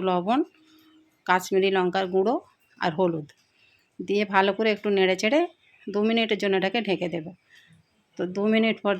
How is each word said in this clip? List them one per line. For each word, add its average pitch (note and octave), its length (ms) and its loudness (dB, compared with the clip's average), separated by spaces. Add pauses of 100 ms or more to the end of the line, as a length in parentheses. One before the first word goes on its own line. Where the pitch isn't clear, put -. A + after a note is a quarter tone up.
লবণ, F#3 320 0 (840)
কাশ্মীরি F#3+ 500 2
লঙ্কার F#3 360 0
গুঁড়ো F#3+ 220 2 (440)
আর F#3 200 -2
হলুদ E3 300 -2 (680)
দিয়ে G3 260 -2 (100)
ভালো G3 220 4
করে A3 200 0
একটু G#3 200 -6
নেড়ে F#3 260 4
চেড়ে A#3+ 180 2 (460)
দু G3+ 220 -4
মিনিটের A3+ 340 0
জন্য G3+ 180 0
এটাকে F#3+ 180 -2 (100)
ঢেকে F3 260 -2
দেব। D#3+ 120 -8 (880)
তো F#3+ 60 -6 (140)
দু G3 60 -2 (100)
মিনিট A3 320 2
পর G3+ 160 0